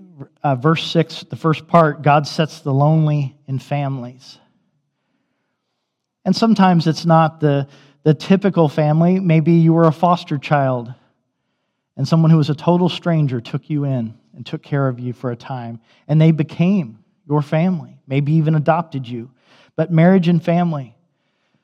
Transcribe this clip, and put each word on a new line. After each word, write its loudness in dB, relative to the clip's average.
uh, -2
verse 0
six, -4
the -16
first -4
part, 2
God 2
sets -6
the -4
lonely 0
in -6
families. -10
And 0
sometimes 4
it's -2
not 4
the, 0
the 4
typical 0
family. 0
Maybe 2
you 4
were 4
a 4
foster -4
child, -2
and -6
someone 2
who 6
was 0
a -2
total 0
stranger -4
took -12
you -4
in -4
and -18
took -12
care -2
of -8
you -8
for -10
a -10
time, -14
and 0
they 4
became -2
your -2
family, -4
maybe -2
even 0
adopted -2
you. -12
But 0
marriage 4
and 2
family, -4